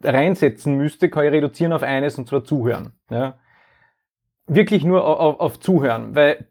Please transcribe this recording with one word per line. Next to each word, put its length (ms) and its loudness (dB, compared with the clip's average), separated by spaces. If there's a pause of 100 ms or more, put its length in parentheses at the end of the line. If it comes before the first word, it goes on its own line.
reinsetzen 720 0
müsste, 320 -2
kann 160 0
ich 80 2
reduzieren 400 0
auf 100 -2
eines, 360 -2
und 100 -12
zwar 160 -2
zuhören. 480 -4 (160)
Ja. 300 -6 (1080)
Wirklich 380 2
nur 180 2
au-, 160 0
au-, 200 0
auf 220 -4
zuhören, 540 0
weil 360 2